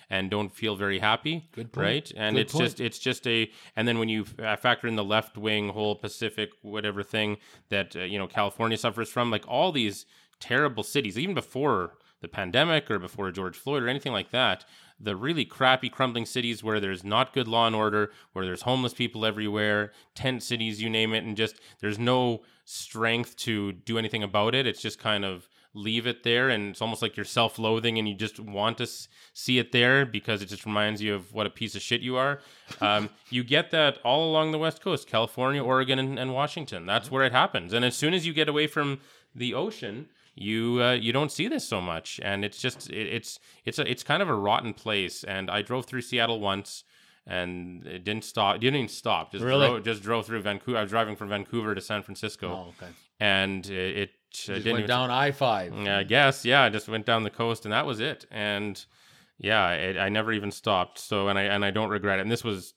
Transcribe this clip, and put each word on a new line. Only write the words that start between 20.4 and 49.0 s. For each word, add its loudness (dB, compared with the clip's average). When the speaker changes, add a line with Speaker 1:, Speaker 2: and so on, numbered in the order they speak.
Speaker 1:
cities, -2
you -2
name 2
it, 0
and -6
just 0
there's -2
no 2
strength -2
to -2
do -6
anything -2
about 2
it. 2
It's -4
just -6
kind 0
of -6
leave -2
it -4
there, 4
and 0
it's -8
almost -4
like -4
you're -4
self-loathing 0
and 0
you -2
just -6
want -2
to -4
s-, -12
see 2
it 0
there 6
because -4
it -10
just -10
reminds 0
you 0
of -8
what -2
a -2
piece -8
of -6
shit -2
you -2
are. 0
Um, 4
<laughs> -20
you 0
get 2
that 4
all 4
along 4
the 0
West -2
Coast, -2
California, 2
Oregon, 4
and, -2
and -4
Washington. -4
That's 0
where 4
it 2
happens. 2
And 4
as 0
soon 2
as 0
you -4
get 2
away 2
from -2
the -2
ocean, -6
you, 0
uh, 6
you 2
don't 2
see -2
this -4
so -2
much, -6
and -2
it's -6
just, -6
it, -6
it's, -8
it's -6
a, 0
it's -4
kind 0
of -2
a 2
rotten 0
place. -2
And -6
I 0
drove -4
through -8
Seattle 0
once, -2
and -6
it -12
didn't -4
stop. 2
It -4
didn't 4
even 0
stop. -2